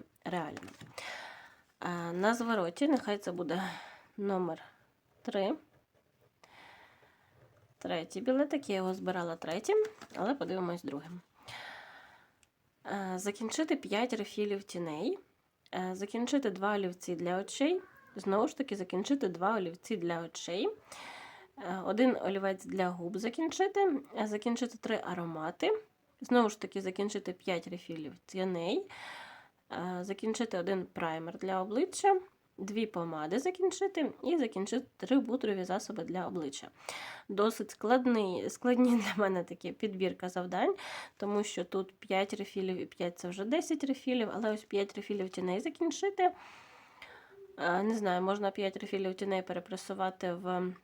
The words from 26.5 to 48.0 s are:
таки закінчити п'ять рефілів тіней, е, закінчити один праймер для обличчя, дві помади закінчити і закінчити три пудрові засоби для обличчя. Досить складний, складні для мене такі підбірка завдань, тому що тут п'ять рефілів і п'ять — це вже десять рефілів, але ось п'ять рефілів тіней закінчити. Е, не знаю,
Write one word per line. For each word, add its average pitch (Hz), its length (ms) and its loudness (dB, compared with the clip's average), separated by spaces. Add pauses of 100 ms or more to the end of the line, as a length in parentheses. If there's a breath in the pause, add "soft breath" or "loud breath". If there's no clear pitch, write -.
таки 196 200 -4
закінчити 190 520 -2
п'ять 180 340 -2
рефілів 160 480 -10 (100)
тіней, 190 640 0 (840 loud breath)
е, 180 300 -4
закінчити 214 560 -2
один 180 280 2
праймер 165 520 -4
для 190 240 0
обличчя, 370 600 4 (360)
дві 202 280 -2
помади 170 540 -2
закінчити 359 720 0 (120)
і 339 140 2
закінчити 226 480 0 (120)
три 262 240 4
пудрові 214 420 0
засоби 180 400 -2
для 170 240 -2
обличчя. 170 400 -6 (640 loud breath)
Досить 208 420 2
складний, 214 800 4
складні 247 460 6
для 202 220 2
мене 190 260 4
такі - 280 -8
підбірка 185 580 -2
завдань, 185 460 0 (420 loud breath)
тому 208 260 0
що 180 200 -4
тут 190 360 -4
п'ять 196 340 0
рефілів 190 440 -2
і - 80 -4
п'ять — 175 340 -4
це 180 80 -6
вже 190 180 -6
десять 302 380 0
рефілів, 254 500 0
але 214 180 0
ось 214 120 -2
п'ять 202 320 -2
рефілів 202 340 -4
тіней 180 300 -2
закінчити. 359 720 2 (1300 loud breath)
Е, 175 260 4
не 220 120 4
знаю, 185 260 2